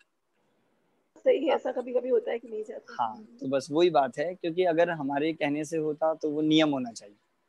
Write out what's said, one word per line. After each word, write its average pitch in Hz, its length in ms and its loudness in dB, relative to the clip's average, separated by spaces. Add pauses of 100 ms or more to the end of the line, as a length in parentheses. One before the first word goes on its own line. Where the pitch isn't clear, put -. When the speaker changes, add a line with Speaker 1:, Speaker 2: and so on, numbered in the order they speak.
(1160)
Speaker 1:
सही 277 300 2
है, 285 80 2
ऐसा 254 160 -2
कभी-कभी 247 380 -4
होता 233 220 2
है 233 80 -4
कि 247 80 -18
नहीं 214 160 -8
जाते। - 300 -16
Speaker 2:
हाँ, 110 300 -6 (160)
तो - 80 -8
बस 135 240 -2
वही 175 180 6
बात 147 280 2
है, 170 180 -4
क्योंकि 175 280 -2
अगर 170 260 4
हमारे 147 440 -2
कहने 151 320 -2
से 165 120 -4
होता 156 360 0
तो 156 160 -4
वो 147 120 -2
नियम 156 280 6
होना 127 220 -2
चाहिए, - 240 -18 (340)